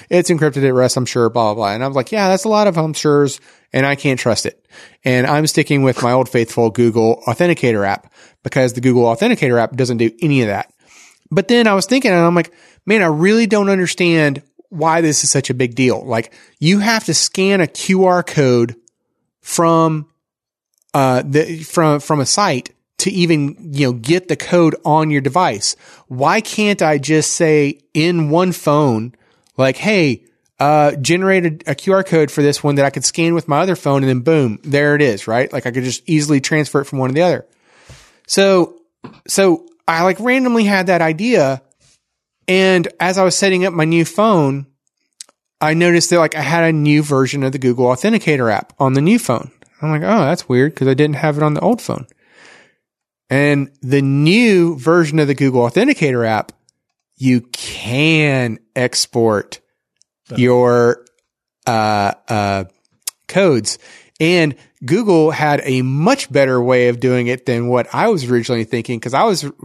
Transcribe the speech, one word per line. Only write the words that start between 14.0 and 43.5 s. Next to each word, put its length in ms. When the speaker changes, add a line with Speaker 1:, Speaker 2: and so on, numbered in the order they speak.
Speaker 1:
why 340
this 220
is 80
such 180
a 40
big 220
deal." 280
Like, 300
you 200
have 260
to 80
scan 480
a 60
Q 360
R 180
code 540
from, 680
uh, 320
the, 380
from, 380
from 180
a 60
site 460
to 140
even, 440
you 160
know, 60
get 340
the 80
code 480
on 260
your 120
device. 560
Why 340
can't 400
I 160
just 340
say 480
in 360
one 220
phone, 640
like, 220
"Hey, 480
uh, 380
generate 480
a, 260
a 40
Q 180
R 100
code 260
for 120
this 200
one 140
that 80
I 60
could 160
scan 280
with 140
my 140
other 160
phone," 260
and 60
then 100
boom, 460
there 300
it 60
is, 260
right? 260
Like, 120
I 60
could 140
just 240
easily 320
transfer 400
it 40
from 140
one 100
to 40
the 80
other. 240
So, 540
so 400
I, 160
like, 180
randomly 420
had 240
that 140
idea, 600
and 400
as 200
I 60
was 120
setting 300